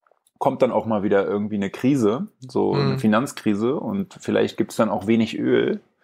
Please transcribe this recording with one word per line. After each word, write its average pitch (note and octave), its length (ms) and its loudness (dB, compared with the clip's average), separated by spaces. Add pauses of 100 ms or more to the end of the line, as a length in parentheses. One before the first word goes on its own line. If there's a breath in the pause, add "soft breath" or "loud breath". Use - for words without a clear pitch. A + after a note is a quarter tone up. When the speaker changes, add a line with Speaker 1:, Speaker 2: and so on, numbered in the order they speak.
(400)
Speaker 1:
kommt C3 220 0
dann B2 100 4
auch G#2+ 140 0
mal G#2+ 180 0
wieder G2 220 2
irgendwie G#2 300 -2
eine G2 140 -2
Krise, C3 580 0 (120)
so G2+ 340 -2
eine F#2+ 200 0
Speaker 2:
Mhm. F#2+ 60 -4
Speaker 1:
Finanzkrise A2 760 0
und G#2+ 440 -6
vielleicht G#2+ 380 0
gibt's - 180 -4
dann A2+ 140 2
auch G#2 180 -4
wenig A2+ 320 0
Öl. B2 420 0 (220 loud breath)